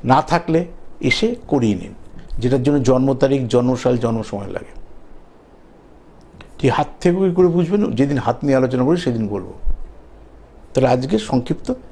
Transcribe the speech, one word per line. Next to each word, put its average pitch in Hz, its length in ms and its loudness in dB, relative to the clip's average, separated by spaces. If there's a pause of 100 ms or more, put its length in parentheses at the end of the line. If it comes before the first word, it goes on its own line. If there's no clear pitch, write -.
না 151 180 4
থাকলে 165 440 0 (360)
এসে 226 340 0 (120)
করিয়ে 117 280 2
নিন, 87 180 -10 (440)
যেটার 123 260 0
জন্য 143 200 2
জন্ম 131 300 4
তারিখ, 135 340 0
জন্মসাল, 123 500 2
জন্ম 113 260 -2
সময় 101 240 -8
লাগে। - 320 -10 (1800)
ঠিক 170 140 2
হাত 151 140 0 (120)
থেকে 175 160 2
কী 190 180 2
করে 180 140 4
বুঝবেন? 180 440 2
যেদিন 139 260 0
হাত 120 260 -2
নিয়ে 139 140 2
আলোচনা 127 260 2
করি 160 140 2
সেদিন 117 300 -2
বলবো। 98 260 -8 (1200)
তাহলে 131 160 2
আজকে 131 300 2
সংক্ষিপ্ত 185 540 -2 (180)